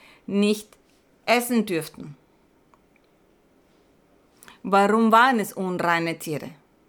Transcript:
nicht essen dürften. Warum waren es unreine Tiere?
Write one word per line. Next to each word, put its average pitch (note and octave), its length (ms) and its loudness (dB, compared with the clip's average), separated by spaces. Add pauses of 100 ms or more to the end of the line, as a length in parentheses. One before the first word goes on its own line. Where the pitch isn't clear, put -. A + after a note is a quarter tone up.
(280)
nicht G#3 480 -2 (520)
essen A#3+ 400 0
dürften. D#3 500 -8 (2500)
Warum G3+ 500 4
waren A#3+ 280 4
es F#3+ 120 -8
unreine E3+ 680 -2
Tiere? - 320 -10 (380)